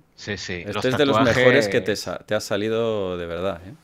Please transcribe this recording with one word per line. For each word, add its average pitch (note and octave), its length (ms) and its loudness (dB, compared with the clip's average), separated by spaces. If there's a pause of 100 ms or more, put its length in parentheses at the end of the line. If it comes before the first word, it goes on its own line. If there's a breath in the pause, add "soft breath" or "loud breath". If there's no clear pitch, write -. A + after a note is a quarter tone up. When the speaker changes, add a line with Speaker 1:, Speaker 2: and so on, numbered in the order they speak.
(160)
Speaker 1:
Sí, G#2 220 -8
sí, - 180 -8
Speaker 2:
Este F#2 180 -8
Speaker 1:
los G#2+ 120 -2
Speaker 2:
es B2+ 120 0
de D3 80 4
los A2 160 4
mejores A#2+ 480 6
que A#2+ 100 2
te G2+ 160 -2
Speaker 1:
tatuajes - 60 -8
Speaker 2:
sa-, F2+ 180 -8
te - 160 -6
ha G#2+ 60 0
salido G#2+ 760 -2
de E2+ 80 -6
verdad, F2 400 -4
¿eh? A2 80 -16 (100)